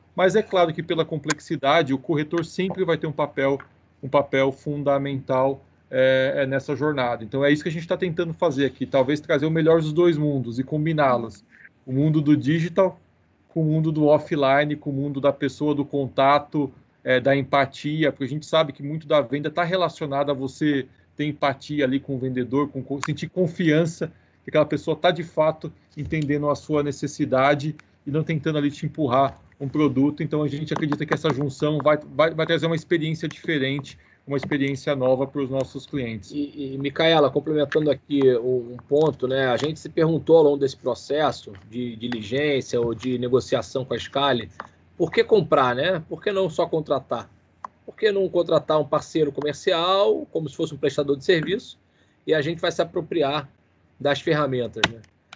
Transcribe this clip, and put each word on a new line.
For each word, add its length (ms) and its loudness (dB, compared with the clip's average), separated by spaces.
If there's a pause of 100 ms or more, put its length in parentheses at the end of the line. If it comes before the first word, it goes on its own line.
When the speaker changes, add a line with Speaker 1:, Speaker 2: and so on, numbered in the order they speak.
(140)
Speaker 1:
mas 220 2
é 80 2
claro 300 2
que 100 -8
pela 220 -2
complexidade, 880 0
o 40 -2
corretor 460 -2
sempre 400 -4
vai 140 0
ter 100 -6
um 60 -6
papel, 440 -2 (460)
um 60 -10
papel 420 2
fundamental, 1120 -2 (260)
é, 500 2
é, 60 2
nessa 300 -4
jornada. 480 -2
Então, 220 -2
é 40 6
isso 140 2
que 60 -4
a 20 -6
gente 160 -8
tá 80 0
tentando 380 -4
fazer 320 0
aqui, 200 -4
talvez 360 0
trazer 240 0
o 60 0
melhor 280 4
dos 140 -2
dois 240 4
mundos 420 -2
e 60 0
combiná-los. 800 0 (400)
O 60 -10
mundo 300 2
do 160 4
digital 640 0 (500)
com 120 -2
o 40 2
mundo 260 2
do 140 2
offline, 680 4
com 160 -8
o 20 -4
mundo 260 -4
da 140 4
pessoa, 400 -2
do 100 -2
contato, 880 0 (320)
é, 160 4
da 160 4
empatia, 760 0
porque 120 -6
a 40 -4
gente 180 -8
sabe 260 0
que 120 -14
muito 240 -8
da 120 4
venda 300 -4
tá 140 -2
relacionada 680 -2
a 40 0
você 500 -2 (320)
ter 80 -4
empatia 580 -2
ali 160 0
com 160 -8
o 40 -6
vendedor, 500 -2
com, 140 -10
com, 180 -8
sentir 260 -6
confiança 840 0 (300)
que 80 -12
aquela 140 4
pessoa 300 -2
tá 140 2
de 140 -2
fato 500 -2 (240)
entendendo 520 -2
a 60 2
sua 280 -2
necessidade 920 0 (300)
e 60 -8
não 120 0
tentando 360 -2
ali 100 2
te 160 -10
empurrar 560 0 (180)
um 80 -8
produto. 560 2
Então, 200 -2
a 40 0
gente 260 -6
acredita 320 -2
que 80 -2
essa 200 0
junção 460 -2
vai, 180 4
vai, 340 0
vai 140 -2
trazer 220 0
uma 80 0
experiência 520 -2
diferente, 680 -4 (280)
uma 120 -4
experiência 580 -2
nova 300 2
pros 240 -4
nossos 380 -6
clientes. 440 -8
Speaker 2:
E, 420 -8
e, 40 -8
Micaela, 540 4
complementando 580 0
aqui 320 0 (160)
um, 360 -2
um 40 -14 (100)
ponto, 400 2
né? 200 0
A 100 2
gente 220 -4
se 100 -14
perguntou 480 4
ao 60 8
longo 140 6
desse 200 -2
processo 760 -2 (160)
de 260 -8
diligência 840 -2
ou 140 0
de 240 -4
negociação 640 0
com 120 -6
a 40 -4
Scali, 500 -2 (480)
por 140 -2
que 120 2
comprar, 520 2
né? 320 -2
Por 140 -12
que 100 -2
não 180 0
só 180 -2
contratar? 600 -4 (540)
Por 120 -18
que 160 0
não 180 0
contratar 500 2
um 60 0
parceiro 460 0
comercial, 1000 0
como 160 -4
se 80 -12
fosse 180 -4
um 40 -14
prestador 400 0
de 80 -14
serviço, 540 0 (460)
e 80 2
a 80 2
gente 200 -6
vai 100 -2
se 100 -2
apropriar 680 -2 (500)
das 220 0
ferramentas, 680 -2
né? 80 -20 (360)